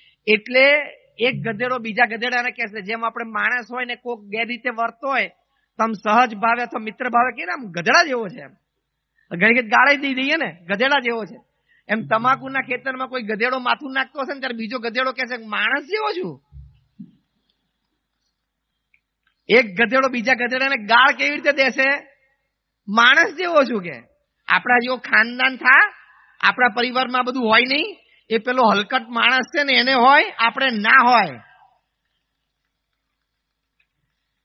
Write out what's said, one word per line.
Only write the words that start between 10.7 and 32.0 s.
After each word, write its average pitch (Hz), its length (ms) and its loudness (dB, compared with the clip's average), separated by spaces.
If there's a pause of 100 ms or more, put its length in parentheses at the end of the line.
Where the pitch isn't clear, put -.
જેવો 233 260 -4
છે. 202 100 -14 (540)
એમ 220 180 -4
તમાકુના 262 520 -2
ખેતરમાં 254 480 -8
કોઈ 254 140 -8
ગધેડો 226 380 -4
માથું 247 340 -4
નાખતો 269 260 -6
હશે 269 140 -6
ને 269 60 -16
ત્યારે 247 180 -8
બીજો 226 220 -8
ગધેડો 240 320 -4
કહેશે, 240 340 -8
"માણસ 214 380 -2
જેવો 415 280 -4
છું." 190 300 -8 (3000)
એક 233 160 6
ગધેડો 233 440 0
બીજા 247 240 -2
ગધેડાને 247 520 -4
ગાળ 247 320 6
કેવી 285 180 -2
રીતે 285 160 -2
દેશે? 269 560 0 (800)
"માણસ 262 460 4
જેવો 330 300 2
છું" 220 200 -4
કે. 143 160 -12 (480)
આપણા 240 320 2
જેવો 247 180 -2
ખાનદાન 247 580 0
થા, 311 380 6 (480)
આપણા 202 340 2
પરિવારમાં 247 500 -2
બધું 247 260 -2
હોય 226 100 6
નહીં, 294 360 -4 (320)
એ 220 80 0
પેલો 247 260 0
હલકટ 214 460 0
માણસ 247 480 0
છે 294 60 2
ને 277 100 0
એને 247 200 2
હોય, 269 300 6 (160)
આપણે 247 320 0
ના 233 380 4
હોય. 185 300 2 (3000)